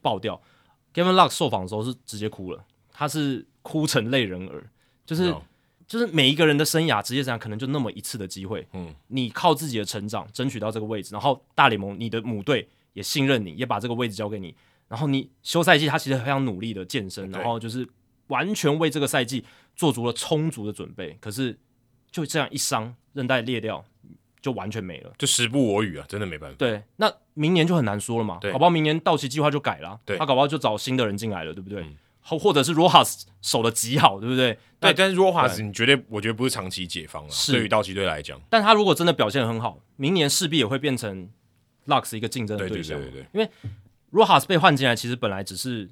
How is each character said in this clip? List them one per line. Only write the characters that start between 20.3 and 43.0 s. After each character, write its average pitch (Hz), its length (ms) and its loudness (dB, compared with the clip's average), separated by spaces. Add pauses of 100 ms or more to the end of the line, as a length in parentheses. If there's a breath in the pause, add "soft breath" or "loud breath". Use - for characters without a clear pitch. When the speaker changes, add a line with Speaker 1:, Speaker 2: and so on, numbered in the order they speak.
Speaker 1:
足 107 160 -8
的 107 60 -6
准 92 220 -10
备， 80 260 -12
可 110 100 -14
是 120 300 -6 (500)
就 160 160 -6
这 156 140 -4
样 135 100 0
一 139 80 -8
伤， 120 380 -4 (180)
韧 131 140 -4
带 127 140 2
裂 117 180 -4
掉， 104 240 -6 (580)
就 139 120 -2
完 98 180 -6
全 104 120 -6
没 87 180 -10
了。 - 160 -18
Speaker 2:
就 143 100 -2
时 120 200 2
不 117 260 2
我 104 100 2
与 87 140 -4
啊， 69 100 -12
真 101 120 -6
的 107 60 -4
没 82 120 -8
办 76 120 -14
法。 67 80 -18
Speaker 1:
对， 110 240 0 (140)
那 214 180 0 (200)
明 156 200 2
年 180 140 4
就 175 80 2
很 151 100 4
难 104 140 0
说 117 180 -4
了 113 60 0
嘛， 92 180 -4
Speaker 2:
对。 101 100 -2
Speaker 1:
搞 131 60 -2
不 139 60 2
好 175 60 8
明 165 120 2
年 156 200 2
道 170 140 2
奇 143 120 -2
计 131 120 -6
划 147 120 2
就 143 80 -2
改 95 200 -4
了， 90 260 -14
Speaker 2:
对。 98 120 -4
Speaker 1:
他 156 80 -2
搞 139 80 2
不 127 60 4
好 143 80 6
就 147 100 -4
找 113 200 0
新 127 200 -2
的 123 80 2
人 104 100 -2
进 107 140 -6
来 90 140 -6
了， 80 100 -8
对 95 80 -14
不 95 80 -14
对？ 98 140 -10
Speaker 2:
嗯。 73 120 -16 (260)
Speaker 1:
或-， - 180 -4
或 196 140 6
者 143 100 6
是 160 100 0
Rojas 156 500 6 (180)
守 120 200 0
得 113 80 4
极 117 300 0
好， 101 200 6
对 110 100 -6
不 127 60 0
对？ 127 180 2
Speaker 2:
对， - 60 -14 (200 soft breath)
Speaker 1:
那 180 140 4
Speaker 2:
但 190 180 2
是 180 60 0
Rojas 175 400 4
Speaker 1:
对。 107 80 -4
Speaker 2:
你 101 80 -8
绝 113 120 0
对， 135 240 4
我 107 100 -6
觉 104 80 -4
得 113 60 0
不 113 120 -4
是 131 40 0
长 95 200 -6
期 90 180 -8
解 82 200 -10
放 76 160 -12
啊， 73 60 -16
Speaker 1:
是。 - 220 -2
Speaker 2:
对 120 120 4
于 107 40 -2
道 107 160 2
奇 95 100 -8
队 98 120 -2
来 78 160 -2
讲。 69 180 -14 (100)
Speaker 1:
但 226 120 4
他 214 120 8
如 208 100 6
果 180 120 6
真 170 100 0
的 170 80 6
表 107 160 0
现 127 180 0
很 113 140 -2
好， 117 180 -6 (180)
明 143 160 0
年 156 160 4
势 170 180 0
必 156 100 0
也 127 80 4
会 127 140 -2
变 139 160 -2
成 98 340 -8 (560)
Lux 131 300 0
一 110 40 -6
个 113 80 -4
竞 113 200 -6
争 107 100 -4
的 98 100 -4
对 92 140 -6
象。 78 160 -8
Speaker 2:
对， 67 120 -10